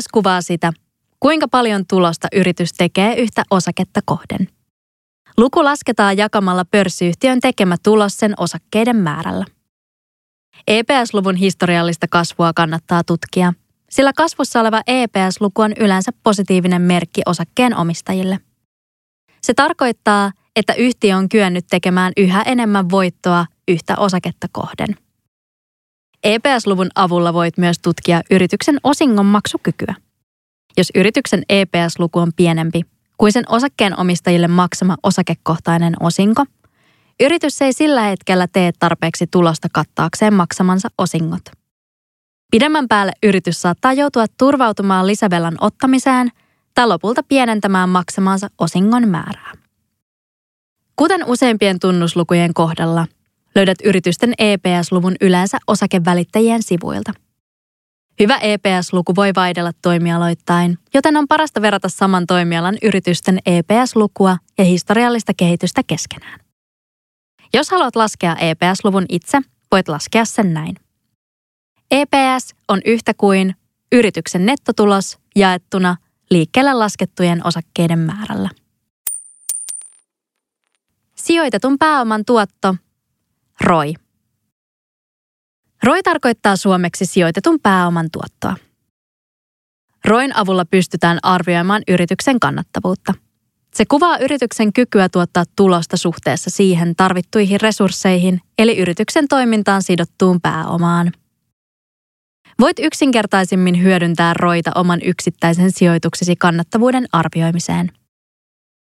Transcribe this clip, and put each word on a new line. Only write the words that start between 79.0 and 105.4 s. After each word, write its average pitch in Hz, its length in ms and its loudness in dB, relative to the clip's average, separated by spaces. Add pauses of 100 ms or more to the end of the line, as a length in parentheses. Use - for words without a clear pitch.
Sijoitetun 277 640 0
pääoman 240 460 0
tuotto, 202 500 0 (840)
roi. 160 340 0 (1900)
roi 320 200 2
tarkoittaa 247 540 0
suomeksi 185 500 0
sijoitetun 190 540 0
pääoman 175 500 0
tuottoa. - 460 -8 (1500)
roin 247 320 2
avulla 190 280 0
pystytään 170 580 0
arvioimaan 180 640 0
yrityksen 185 520 0
kannattavuutta. 170 720 -4 (600)
Se 220 100 0
kuvaa 302 340 2
yrityksen 247 540 -2
kykyä 214 360 2
tuottaa 175 360 0 (120)
tulosta 180 400 2
suhteessa 170 540 -4
siihen 175 460 0
tarvittuihin 190 640 0
resursseihin, 185 800 0 (180)
eli 220 200 2
yrityksen 214 500 -2
toimintaan 220 540 0
sidottuun 180 580 0
pääomaan. 170 720 -2 (1500)
Voit 311 180 2
yksinkertaisimmin 196 1040 0
hyödyntää 175 520 2
roita 170 400 0
oman 175 280 0
yksittäisen 175 720 0